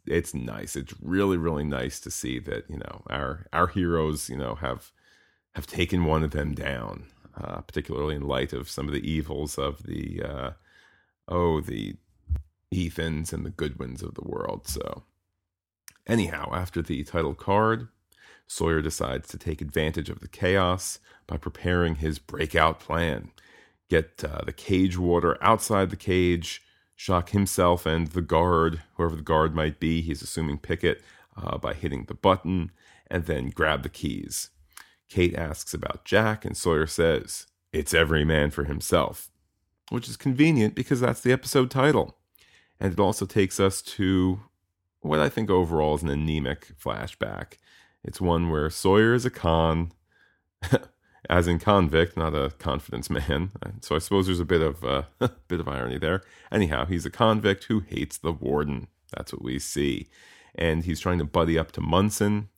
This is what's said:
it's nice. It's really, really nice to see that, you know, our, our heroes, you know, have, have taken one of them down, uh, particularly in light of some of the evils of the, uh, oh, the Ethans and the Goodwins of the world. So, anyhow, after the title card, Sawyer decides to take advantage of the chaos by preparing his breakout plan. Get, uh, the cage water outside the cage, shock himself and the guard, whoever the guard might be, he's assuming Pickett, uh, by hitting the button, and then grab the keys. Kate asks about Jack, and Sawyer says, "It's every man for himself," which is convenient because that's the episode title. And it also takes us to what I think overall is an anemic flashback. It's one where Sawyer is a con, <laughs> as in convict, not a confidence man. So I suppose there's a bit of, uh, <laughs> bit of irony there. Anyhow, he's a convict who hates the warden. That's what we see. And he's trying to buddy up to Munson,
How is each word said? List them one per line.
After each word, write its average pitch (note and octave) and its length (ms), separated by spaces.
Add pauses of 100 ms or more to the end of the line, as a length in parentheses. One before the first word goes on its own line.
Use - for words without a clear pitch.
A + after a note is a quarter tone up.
it's E2+ 260
nice. A1+ 420
It's - 280
really, F#2 340
really D#2+ 280
nice C2+ 360
to - 100
see B1 280
that, - 320
you C#2+ 80
know, - 320
our, C#2+ 420
our E2+ 140
heroes, E2 640
you B1+ 80
know, B1 160
have, - 380 (600)
have D#2 120
taken F2 400
one D#2 160
of D#2 80
them D2 240
down, A#1+ 540 (300)
uh, - 220
particularly D2+ 540
in C#2+ 120
light C2+ 280
of B1 160
some C#2 160
of D2 80
the - 120
evils D2+ 520
of C#2+ 240
the, - 400
uh, C2 280 (760)
oh, F2 320
the G#1 360 (720)
Ethans D#2+ 640
and D#2+ 100
the D#2 60
Goodwins C2 520
of - 120
the - 100
world. - 420
So, - 360 (1040)
anyhow, E2+ 480
after F2 260
the D2 240
title D#2+ 300
card, A2 540 (580)
Sawyer E2 340
decides C#2 480
to - 80
take D#2 240
advantage D#2 480
of - 120
the - 80
chaos F#2 720 (260)
by E2 100
preparing E2+ 600
his D#2 220
breakout D#2+ 640
plan. D2+ 520 (560)
Get, - 360
uh, D2+ 200
the - 80
cage F#2 460
water E2+ 420
outside G2 500
the - 60
cage, F2+ 640 (360)
shock F2 340
himself F#2 560
and D#2+ 220
the F2+ 120
guard, E2 600 (140)
whoever E2 180
the D#2 80
guard D#2 320
might D#2 240
be, E2 240
he's D#2 200
assuming D2 360
Pickett, - 440 (340)
uh, F2 200
by - 160
hitting C#2 340
the - 80
button, F#2 580 (360)
and E2+ 180
then C#2 240
grab D2+ 340
the - 40
keys. - 600 (580)
Kate F2+ 280
asks D#2+ 360
about - 320
Jack, G#2+ 400
and - 120
Sawyer D#2+ 320
says, D#2+ 580 (260)
"It's D#2+ 220
every D#2 300
man D2+ 260
for D2 140
himself," - 640 (600)
which A#2+ 180
is A#2 80
convenient C3+ 580
because B2+ 260
that's - 200
the B2 100
episode C3 400
title. C3+ 480 (600)
And G2 120
it E2+ 60
also G2+ 260
takes F#2+ 360
us F#2+ 220
to F#2+ 580 (600)
what D2+ 200
I C#3+ 80
think A2 200
overall E2 460
is D2 80
an E2 60
anemic D2 680
flashback. - 840 (440)
It's - 180
one E2+ 300
where D2+ 180
Sawyer G#2+ 460
is A#2+ 100
a B2 60
con, E2 640 (680)
<laughs> - 120 (560)
as F2 200
in E2+ 100
convict, E2+ 580
not D#2+ 200
a C#2 220
confidence - 520
man. C#2+ 400 (300)
So - 160
I - 20
suppose F#2+ 280
there's F#2 120
a F2 60
bit E2 160
of, D2+ 240
uh, C#2 180 (180)
<laughs> B2 80 (200)
bit F2 100
of E2 80
irony B1+ 320
there. F2+ 240 (300)
Anyhow, D2+ 340
he's F2 200
a - 40
convict G#2+ 540
who G#2+ 160
hates - 360
the E2 160
warden. C#2+ 540 (260)
That's - 200
what - 100
we B1+ 160
see. C#2+ 500 (460)
And E2 300
he's E2+ 160
trying F2+ 180
to D#2+ 60
buddy E2 340
up D#2+ 140
to - 80
Munson, G#2 760